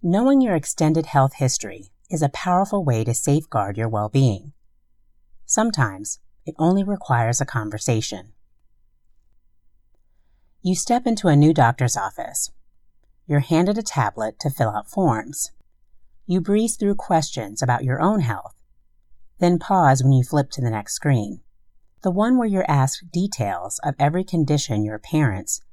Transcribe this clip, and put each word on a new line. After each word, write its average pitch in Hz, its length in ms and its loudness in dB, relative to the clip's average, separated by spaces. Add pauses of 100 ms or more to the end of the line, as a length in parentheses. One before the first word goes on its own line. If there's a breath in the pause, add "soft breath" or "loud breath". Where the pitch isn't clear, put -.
Knowing 247 400 4
your 220 120 2
extended 156 520 0
health 135 300 2
history 110 560 -4 (180)
is 160 100 -2
a 143 80 2
powerful 185 560 0
way 120 200 2
to 120 100 0
safeguard 110 640 -2
your 113 100 -2
well-being. 110 640 0 (920)
Sometimes 113 720 -2 (260)
it 156 140 -10
only 185 260 4
requires 120 560 0
a 135 60 -2
conversation. 107 880 -4 (2250)
You 185 140 0
step 240 320 -2
into 226 220 0
a 143 80 6
new 151 180 6
doctor's 123 420 2
office. - 540 -8 (760)
You're 147 140 2
handed 180 380 2
a 226 40 -6
tablet 110 580 -4
to 139 100 -2
fill 127 180 -2
out 104 220 -6
forms. 131 600 -2 (760)
You 180 160 0
breeze 214 340 0
through 202 200 0
questions 120 680 -2
about 123 200 0
your 123 200 -2
own 202 180 2
health, 113 300 -4 (880)
then 175 180 2
pause 156 440 4
when 135 100 4
you 131 100 6
flip 143 260 0
to - 120 -10
the 120 100 -2
next 104 240 -6
screen, 113 460 -2 (640)
the 190 60 0
one 220 280 2
where 240 80 0
you're 190 240 0
asked 139 420 0
details 101 680 -4
of 143 160 -4
every 151 240 0
condition 147 640 0
your 107 140 -6
parents, 127 640 -2 (120)